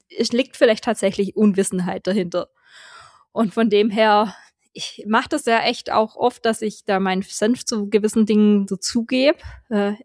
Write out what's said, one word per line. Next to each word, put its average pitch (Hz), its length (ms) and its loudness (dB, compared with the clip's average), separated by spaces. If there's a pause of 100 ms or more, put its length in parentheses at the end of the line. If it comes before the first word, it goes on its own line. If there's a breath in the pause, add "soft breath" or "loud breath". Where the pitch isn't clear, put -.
es - 240 -4
liegt - 240 -4
vielleicht 226 260 2
tatsächlich 202 520 -2
Unwissenheit 190 720 0
dahinter. 180 420 -2 (800 loud breath)
Und 220 220 -2
von 226 160 0
dem 208 200 4
her, 208 460 2 (380 loud breath)
ich - 340 -14
mach 226 200 0
das 302 180 -4
ja 226 160 2
echt - 300 -4
auch 220 240 0
oft, - 300 -2
dass 226 160 0
ich 214 240 -8
da 190 140 0
meinen 190 240 0
Senf - 420 -2
zu 202 240 -4
gewissen 214 360 2
Dingen 208 420 4
so 190 80 -4
zugeb, 254 600 -2 (320 loud breath)
äh, 202 240 -2 (120)